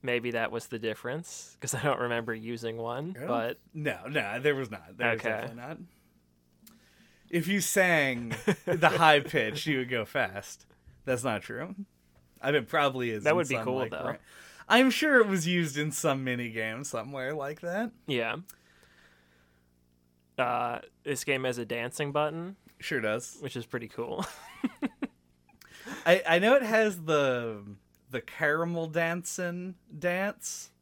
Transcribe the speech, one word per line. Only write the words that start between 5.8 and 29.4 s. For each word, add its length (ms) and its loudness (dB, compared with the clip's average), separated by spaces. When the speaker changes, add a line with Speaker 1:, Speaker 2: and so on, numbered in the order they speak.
Speaker 2:
If 180 0
you 140 2
sang 680 4
Speaker 1:
<laughs> 360 -2
Speaker 2:
the 240 6
high 300 8
pitch, 460 -2
you 120 2
would 100 -2
go 160 0
fast. 640 -4
That's 180 0
not 180 0
true. 320 -8
I 80 -2
mean, 120 4
it 60 -10
probably 420 2
is 140 -4
Speaker 1:
That 60 6
Speaker 2:
in 60 6
Speaker 1:
would 120 2
be 60 0
Speaker 2:
some, 100 -2
Speaker 1:
cool, 140 0
Speaker 2:
like, 140 -2
Speaker 1:
though. 120 -6
Speaker 2:
ra-, 120 -4
I'm 220 8
sure 280 6
it 100 8
was 180 0
used 320 2
in 140 0
some 320 0
mini 260 -2
game 340 -4
somewhere 500 -6
like 260 -8
that. 300 -4
Speaker 1:
Yeah. 300 0
Uh, 400 0
this 200 -4
game 200 0
has 140 0
a 60 -4
dancing 480 -4
button, 440 -2
Speaker 2:
Sure 200 -2
does. 400 -2
Speaker 1:
which 160 -8
is 100 -8
pretty 220 -8
cool. 360 -6
<laughs> 960 -12
Speaker 2:
I, 200 6
I 120 6
know 160 6
it 80 6
has 400 2
the, 600 2
the 100 -4
caramel 680 0
dancing 840 -2